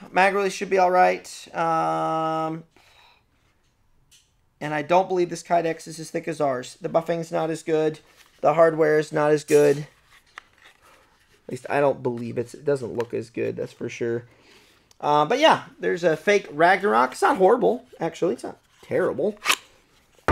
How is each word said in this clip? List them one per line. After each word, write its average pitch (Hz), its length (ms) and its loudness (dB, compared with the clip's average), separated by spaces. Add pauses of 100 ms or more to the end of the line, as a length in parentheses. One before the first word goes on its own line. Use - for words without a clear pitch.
(120)
Mag 190 220 4
release 196 180 0
should 190 180 -8
be 190 80 2
all 180 120 4
right. 185 360 2 (280)
Um, 160 1080 -2 (2000)
and 151 120 -6
I 151 100 -4
don't 180 260 2
believe 175 220 -2
this 165 120 -12
Kydex 165 460 -2
is 156 100 -16
as 156 120 -14
thick 170 180 -8
as 151 120 -6
ours. 127 400 -4
The 165 80 -8
buffing's 165 440 -2
not 160 180 -2
as 156 120 -6
good. 156 360 0 (420)
The 147 140 4
hardware 156 440 4
is 156 140 -4
not 151 200 2
as 151 120 0
good. 147 340 4
At 151 80 -10 (1600)
least - 180 -12
I 139 120 -2
don't 135 220 0
believe 120 360 -6
it's, 117 160 -6
it - 100 -16
doesn't 123 300 -4
look 117 180 -4
as 113 160 -6
good, 117 280 -6
that's 110 180 -10
for - 160 -10
sure. 120 340 -6 (760)
Uh, 147 280 2
but 247 120 0
yeah, - 260 4 (140)
there's 180 260 -4
a 160 120 2
fake 202 340 0
Ragnarok. 196 640 2
It's - 80 -10
not 359 160 2
horrible, 202 480 4 (160)
actually. 165 340 -2
It's - 100 -14
not - 140 -14 (220)
terrible. 165 580 -4 (920)